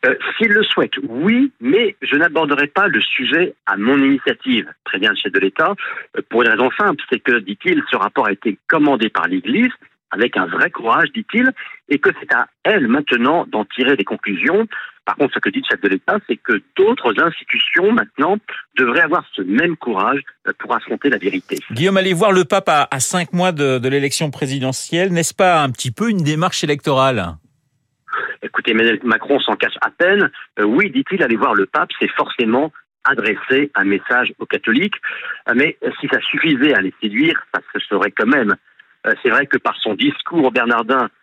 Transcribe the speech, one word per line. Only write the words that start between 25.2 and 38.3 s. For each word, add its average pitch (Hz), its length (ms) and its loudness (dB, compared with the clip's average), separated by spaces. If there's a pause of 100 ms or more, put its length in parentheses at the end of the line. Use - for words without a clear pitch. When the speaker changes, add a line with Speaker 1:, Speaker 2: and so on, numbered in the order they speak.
Speaker 2:
pas 180 280 4
un 139 80 0
petit 123 200 -6
peu 208 180 -2
une 196 160 0
démarche 156 400 -2
électorale ? 131 720 0 (1040)
Speaker 1:
Écoutez, - 300 -4
Emmanuel 113 320 2
Macron 117 340 0
s'en 113 160 0
cache 113 280 -4
à 113 80 -2
peine. 190 400 0 (280)
Euh, 104 60 2
oui, 143 260 2
dit-il, 170 320 -2
aller 120 140 2
voir 117 180 0
le 101 120 2
pape, 156 240 -2 (100)
c'est 104 80 0
forcément 131 640 0 (320)
adresser 127 720 0
un 98 100 -4
message 110 540 0
aux - 80 -8
catholiques. 156 500 0 (520)
Euh, 120 60 0
mais 147 240 0 (220)
si 143 80 -6
ça 139 140 0
suffisait 143 520 2
à 104 60 2
les 95 120 -2 (100)
séduire, 139 360 0 (160)
ça - 60 -2 (120)
se 104 140 -6
saurait 101 240 0
quand 107 160 0
même. 120 300 2 (500)